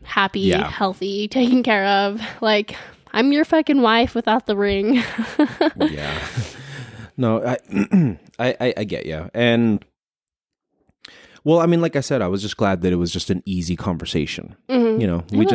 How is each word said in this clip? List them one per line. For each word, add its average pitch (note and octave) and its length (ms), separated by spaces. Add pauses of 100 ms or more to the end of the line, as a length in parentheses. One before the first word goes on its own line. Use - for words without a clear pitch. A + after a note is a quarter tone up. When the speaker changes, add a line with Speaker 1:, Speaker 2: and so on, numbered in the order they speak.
Speaker 1:
happy, G3 380
Speaker 2:
Yeah. E3 300
Speaker 1:
healthy, G3 580
taken B3+ 340
care G#3 240
of. G3+ 340 (200)
Like, G#3+ 360 (360)
I'm B3+ 200
your D4+ 120
fucking D4+ 360
wife A#3 340
without A#3 320
the G#3 100
ring. G3+ 520
<laughs> - 40 (680)
Speaker 2:
Yeah. D2 380 (960)
No, A2 280
I, B2 120 (120)
<clears throat> F3 500 (200)
I, A#2+ 220
I, B2 160
I G#2+ 80
get F#2 220
ya. D#2 280
And, A#2 500 (1600)
well, E3 160
I E3 60
mean, E3+ 140
like E3 160
I C#3 40
said, C3 200
I F#2+ 80
was G2 140
just G#2 140
glad G2 260
that F#2 100
it F2+ 40
was F2 140
just F#2 200
an F2+ 160
easy F2+ 300
conversation. D#2+ 800 (140)
Speaker 1:
Mm-hmm. A#3 320
Speaker 2:
You A2+ 60
know, E2+ 120 (140)
Speaker 1:
It G#2 60
Speaker 2:
we G#2+ 80
Speaker 1:
was - 80